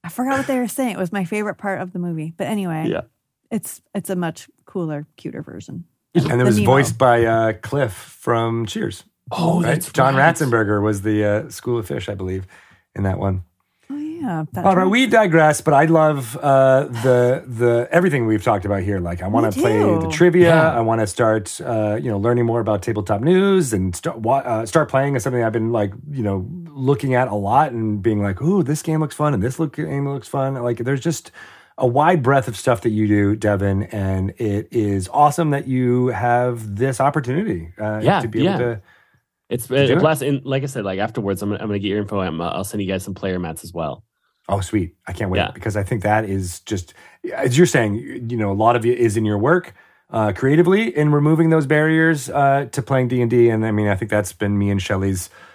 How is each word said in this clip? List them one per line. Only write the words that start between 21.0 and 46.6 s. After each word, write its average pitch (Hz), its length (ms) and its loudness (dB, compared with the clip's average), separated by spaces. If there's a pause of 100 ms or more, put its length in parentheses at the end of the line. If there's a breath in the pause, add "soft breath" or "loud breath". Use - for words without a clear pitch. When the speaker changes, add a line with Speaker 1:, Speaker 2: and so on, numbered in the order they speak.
Speaker 3:
start, 107 560 0
uh, 110 400 -2
you - 80 -4
know, 104 80 -2
learning 120 300 0
more 117 140 0
about 104 200 -2
tabletop 104 400 -4
news 185 500 2
and 92 240 -2
start - 220 -8
wa-, 117 220 0
uh, 117 260 -4
start 151 240 2
playing 139 280 0
is 120 60 -2
something 123 200 -2
I've 113 100 0
been, 113 180 0
like, 104 220 -2 (160)
you 135 140 -6
know, 98 260 -2 (220)
looking 135 420 0
at 123 140 2
a 104 80 -6
lot 120 380 2
and 107 280 -2
being 104 220 0
like, 95 180 -2
"Ooh, 175 220 2
this 147 180 -2
game 156 200 -2
looks 151 140 -4
fun 147 200 0
and 95 80 0
this 131 160 -4
look, 160 160 -2
game 143 360 -4
looks 139 160 -10
fun." 135 280 -2
Like, 120 240 -4
there's 131 220 -2
just - 300 -4 (480 loud breath)
a 131 60 0
wide 147 380 4
breadth 131 240 2
of 113 100 -8
stuff 120 240 0
that 117 80 0
you 107 180 0
do, 104 280 2
Devin, 101 480 0
and 95 560 -2
it 104 320 -4
is 101 420 0
awesome 147 380 2
that 139 160 -2
you 127 400 2
have 120 680 -2
this 127 240 -2
opportunity, 135 800 -2
uh, 107 240 -4
Speaker 2:
Yeah, 180 160 2
Speaker 3:
to - 80 -4
be 107 140 -4
Speaker 2:
yeah. - 140 0
Speaker 3:
able - 40 -4 (160)
to 101 60 -14 (680 soft breath)
Speaker 2:
It's 120 180 -6
Speaker 3:
to 127 80 -2
Speaker 2:
a 139 120 4
Speaker 3:
do - 60 4
it. 170 60 4
Speaker 2:
blast. 156 240 2
And 139 200 -2
like 135 200 -2
I - 20 -6
said, 127 200 -8
like, 95 120 -4
afterwards, 98 460 -4
I'm, 101 80 -2
I'm 101 160 -4
gonna 101 100 -2
get 98 120 -4
your 104 100 0
info. 101 200 -4
I'm, 82 220 -4
uh, 85 80 -4
I'll 92 140 -6
send 104 180 -6
you 92 80 -4
guys 95 140 -4
some 101 100 -10
player 92 240 -6
mats 82 260 -8
as 78 100 -16
well. 80 300 -8 (460)
Speaker 3:
Oh, 101 100 0
sweet. 95 360 -4 (120)
I 95 60 -10
can't 98 160 -4
wait 92 80 0
Speaker 2:
Yeah. - 140 -2
Speaker 3:
because 104 260 -6
I 101 60 -2
think 107 180 -4
that 107 240 0
is 95 360 -6